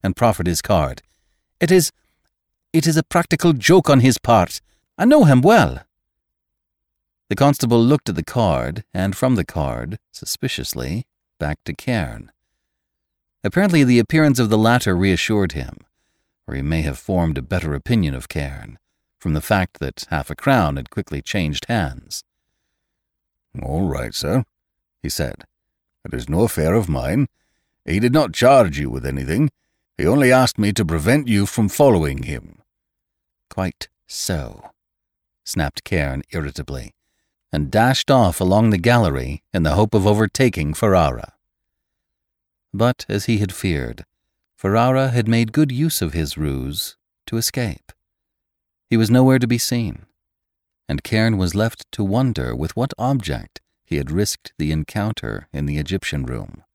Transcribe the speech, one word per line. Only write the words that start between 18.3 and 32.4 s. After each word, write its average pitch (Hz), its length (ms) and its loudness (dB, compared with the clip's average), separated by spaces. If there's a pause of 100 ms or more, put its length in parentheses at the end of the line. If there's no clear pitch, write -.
from 80 160 -4
the 76 60 -2
fact 95 400 -2
that - 280 -8
half 71 220 -4
a 71 60 -12
crown 92 400 0
had 67 140 -10
quickly 71 300 -8
changed 76 460 -4
hands. 76 560 -6 (1400)
"All 156 260 -2
right, 60 260 -6
sir," 107 300 -2 (580)
he 78 60 -6
said. 65 380 -8 (580)
"It - 100 -12
is 62 140 -8
no 80 140 0
affair 85 320 0
of 104 140 0
mine. 78 400 -2 (560)
He 85 140 -2
did 120 140 2
not 135 220 2
charge 120 440 4
you 69 120 -4
with 64 160 -8
anything. 69 440 -2 (460)
He - 100 -2
only 135 240 4
asked 127 280 2
me 104 160 0
to 101 100 0
prevent 87 440 0
you 101 180 2
from 104 220 0
following 78 560 2
him." 80 380 -12 (880)